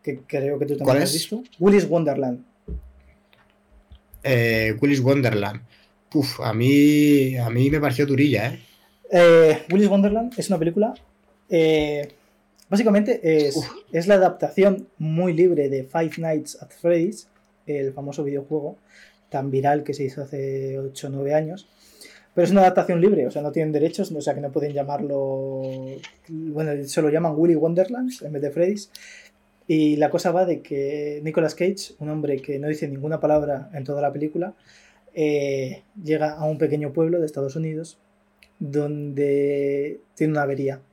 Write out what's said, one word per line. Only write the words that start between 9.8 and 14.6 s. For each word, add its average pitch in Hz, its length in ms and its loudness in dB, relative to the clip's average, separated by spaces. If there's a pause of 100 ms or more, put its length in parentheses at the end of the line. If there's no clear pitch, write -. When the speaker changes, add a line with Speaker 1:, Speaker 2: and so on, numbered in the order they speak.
Speaker 1:
Wonderland 208 480 2
es 185 120 -6
una 180 100 2
película, 165 340 0 (560)
eh, 156 580 2 (640)
básicamente 208 500 2 (280)
es, 139 100 -2
Speaker 2:
Uf. 147 100 -4 (240)
Speaker 1:
es 170 160 -2
la 202 80 6
adaptación 190 720 2 (100)